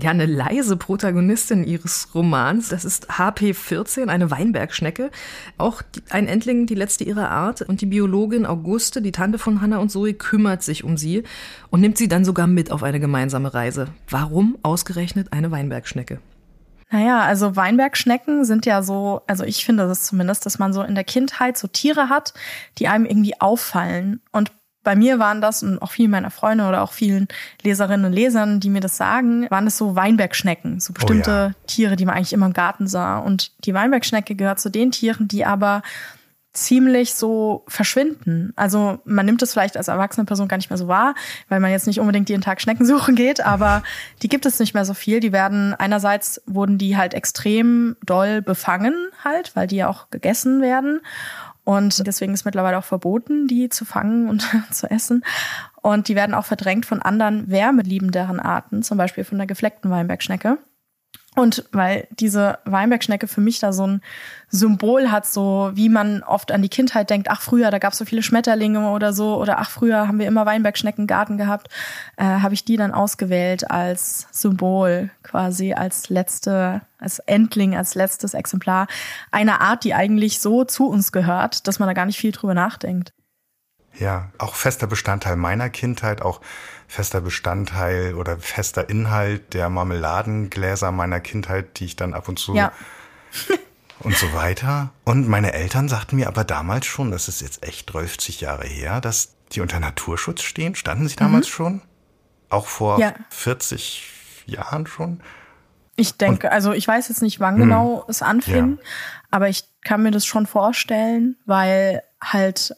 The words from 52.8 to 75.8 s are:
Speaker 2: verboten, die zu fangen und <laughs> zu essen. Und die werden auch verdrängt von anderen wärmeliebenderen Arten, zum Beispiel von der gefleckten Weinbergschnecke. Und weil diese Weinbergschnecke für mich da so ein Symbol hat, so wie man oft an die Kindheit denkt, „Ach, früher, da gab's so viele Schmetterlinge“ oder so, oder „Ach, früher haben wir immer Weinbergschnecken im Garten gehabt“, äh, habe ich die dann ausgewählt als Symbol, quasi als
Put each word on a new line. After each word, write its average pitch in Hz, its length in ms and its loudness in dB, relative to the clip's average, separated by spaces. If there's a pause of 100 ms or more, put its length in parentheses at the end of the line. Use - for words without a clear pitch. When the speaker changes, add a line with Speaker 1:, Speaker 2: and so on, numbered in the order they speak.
Speaker 2:
verboten, 240 640 0
die 247 220 2
zu - 140 -6
fangen 226 440 0
und 214 180 0 (140)
<laughs> 214 100 -6
zu - 180 -6
essen. 240 360 0 (580)
Und 208 240 2
die 220 80 0
werden 202 180 2
auch 208 140 0
verdrängt 202 400 0
von 208 160 -2
anderen 214 480 2
wärmeliebenderen 190 880 2
Arten, 202 460 -2
zum 208 140 -2
Beispiel 185 260 -2
von 202 140 -4
der 196 100 -4
gefleckten 202 420 -2
Weinbergschnecke. 180 680 0 (800)
Und 233 340 2
weil 196 380 0 (100)
diese 202 460 2
Weinbergschnecke 208 640 0
für - 140 0
mich 226 160 2
da 208 160 0
so 190 120 0
ein 196 140 0 (480)
Symbol 220 600 4
hat, 208 160 0
so 196 480 0
wie 214 160 4
man 208 320 2
oft - 280 -4
an 196 120 4
die 196 80 0
Kindheit 240 400 2
denkt, 202 200 0
„Ach, 208 120 -2
früher, 240 280 4
da 202 80 2
gab's 196 200 0
so 220 80 -6
viele 226 160 -2
Schmetterlinge“ 214 680 2
oder 208 220 2
so, 214 240 0
oder 208 220 0
„Ach, 214 100 -2
früher 220 400 2
haben 208 100 0
wir 214 80 0
immer 214 200 4
Weinbergschnecken 208 580 0
im - 20 0
Garten 202 300 0
gehabt“, 208 320 -2 (480)
äh, 196 80 0
habe 196 300 2
ich 196 100 -4
die 226 140 2
dann 202 140 0
ausgewählt 185 800 0
als 180 600 -2
Symbol, 190 800 0 (120)
quasi 185 520 -2
als - 340 -4